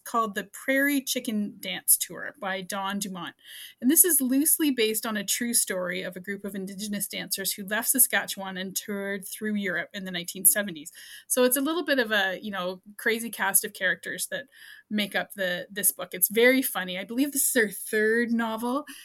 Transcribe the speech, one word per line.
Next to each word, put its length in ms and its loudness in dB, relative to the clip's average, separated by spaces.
called 280 0
The 120 -4
Prairie 560 2
Chicken 580 -4
Dance 380 2
Tour 420 -8
by 220 -4
Dawn 380 -4
Dumont. 360 -8
And 100 6
this 140 8
is 160 4
loosely 500 4
based 340 2
on 120 -2
a 80 -2
true 280 0
story 500 0
of 120 -6
a 60 -8
group 240 -8
of 100 -8
Indigenous 500 -4
dancers 460 -4
who 140 -8
left 240 0
Saskatchewan 640 2
and 180 -6
toured 540 -4
through 280 -4
Europe 380 -2
in 120 -10
the 60 -8
nineteen 340 -4
seventies. 480 2
So 160 4
it's 140 6
a 40 2
little 220 0
bit 160 4
of 140 0
a, 280 2
you 100 -8
know, 300 -4
crazy 340 0
cast 360 0
of 80 -10
characters 580 -4
that 140 -8
make 260 -2
up 180 -2
the, 360 -4
this 220 0
book. 220 -10
It's 160 0
very 320 6
funny. 360 -4
I 60 -6
believe 300 0
this 200 2
is 80 6
her 80 2
third 640 2
novel. 540 -2